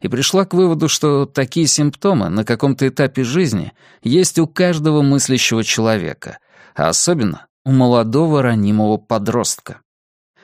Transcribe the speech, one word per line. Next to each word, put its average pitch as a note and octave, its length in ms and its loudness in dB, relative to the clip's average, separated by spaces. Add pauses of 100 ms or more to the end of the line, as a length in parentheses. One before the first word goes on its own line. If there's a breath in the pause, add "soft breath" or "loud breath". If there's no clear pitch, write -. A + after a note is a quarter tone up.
и - 80 -6
пришла C#3 340 0
к - 100 -6
выводу, E3 360 2
что C#3+ 360 0
такие C#3 420 -2
симптомы D3 640 0
на G2+ 140 -2
каком-то C3 440 0
этапе C#3 360 -2
жизни A#2+ 500 -2 (280 soft breath)
есть E3+ 360 2
у D#3+ 100 2
каждого D#3 540 0
мыслящего C3 600 0
человека, G#2+ 760 -2 (360 soft breath)
а D#2 140 0
особенно A#2 580 -2 (160)
у C3+ 80 0
молодого C3 720 2
ранимого G#2+ 560 0
подростка. A2 840 -4 (640 soft breath)